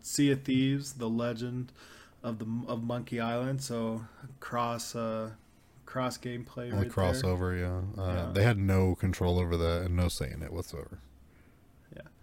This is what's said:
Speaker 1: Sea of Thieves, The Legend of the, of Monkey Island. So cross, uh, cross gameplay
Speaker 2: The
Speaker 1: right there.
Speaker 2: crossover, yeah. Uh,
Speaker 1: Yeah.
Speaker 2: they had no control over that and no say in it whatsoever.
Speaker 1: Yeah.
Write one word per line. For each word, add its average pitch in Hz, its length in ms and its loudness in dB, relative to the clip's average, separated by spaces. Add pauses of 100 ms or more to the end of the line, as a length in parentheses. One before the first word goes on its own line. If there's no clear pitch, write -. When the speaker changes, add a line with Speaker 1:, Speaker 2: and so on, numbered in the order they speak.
Speaker 1:
Sea 143 300 2
of 135 100 0
Thieves, 135 520 2
The 120 140 -4
Legend 120 640 -2 (500)
of 117 160 -4
the, 110 80 -6 (220)
of 117 140 -2
Monkey 120 380 -4
Island. 123 420 -2
So 113 420 -2 (360)
cross, 117 540 -2
uh, 113 360 -4 (560)
cross 127 320 -4
gameplay 123 520 -8
Speaker 2:
The 101 60 -2
Speaker 1:
right 98 60 4
there. 107 80 0
Speaker 2:
crossover, 90 680 2
yeah. 92 440 -4
Uh, 92 120 0
Speaker 1:
Yeah. 87 180 -2
Speaker 2:
they 98 100 4
had 113 160 6
no 95 360 6
control 90 440 2
over 85 180 2
that 85 260 2
and 90 140 0
no 90 120 4
say 71 220 -4
in 76 120 -6
it 80 100 -8
whatsoever. - 460 -8 (1000)
Speaker 1:
Yeah. - 60 -16 (200)